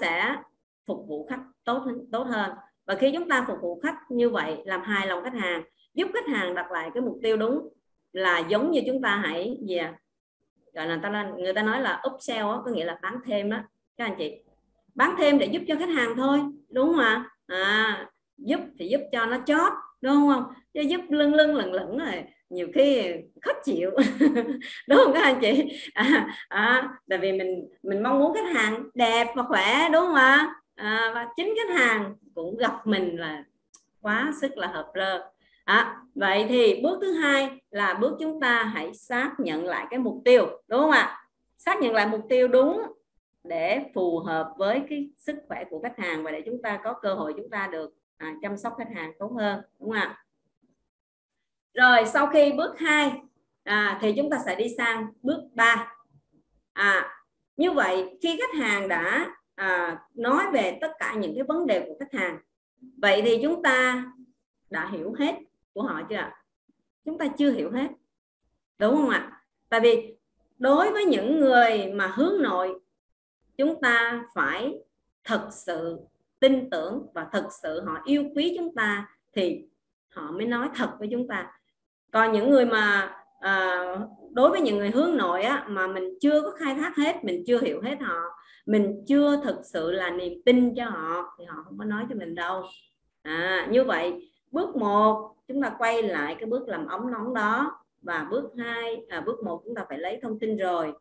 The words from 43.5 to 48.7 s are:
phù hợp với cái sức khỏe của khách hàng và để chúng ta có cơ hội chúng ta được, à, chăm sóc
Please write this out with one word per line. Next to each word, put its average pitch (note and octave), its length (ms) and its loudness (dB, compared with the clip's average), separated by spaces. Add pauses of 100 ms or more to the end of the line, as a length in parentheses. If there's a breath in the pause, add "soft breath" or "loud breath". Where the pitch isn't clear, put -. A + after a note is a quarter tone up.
phù F3 240 0
hợp D#3+ 400 -4
với A3 300 2
cái C#4+ 300 -8
sức D4 180 -8 (120)
khỏe F3 220 -8
của D#3 120 -10
khách A#3+ 160 -10
hàng E3 240 -4
và D#3 80 -6
để D3+ 160 -8
chúng B3 160 -8
ta G#3 220 -4
có A3+ 80 -4
cơ G3+ 220 -2
hội D#3 220 -6
chúng D3+ 140 -14
ta G3 220 -6
được, D#3 220 -10 (220)
à, D#3 260 -12
chăm G3+ 140 -8
sóc A#3 220 -8